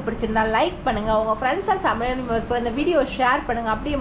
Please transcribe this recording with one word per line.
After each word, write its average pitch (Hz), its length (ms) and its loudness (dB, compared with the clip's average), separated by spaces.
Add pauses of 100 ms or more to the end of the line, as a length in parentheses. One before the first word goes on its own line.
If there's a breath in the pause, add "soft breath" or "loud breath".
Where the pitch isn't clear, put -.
பிடிச்சிருந்தா 220 360 0 (140)
லைக் 320 300 0
பண்ணுங்க, 220 340 0
உங்க 220 220 2
friends 320 300 0
and 381 140 2
family 240 320 0
members 233 300 -2
கூட 240 140 0
இந்த 233 160 -2
வீடியோ 320 200 2 (160)
ஷேர் 262 320 2
பண்ணுங்க. 233 280 -2
அப்படியே 269 260 -2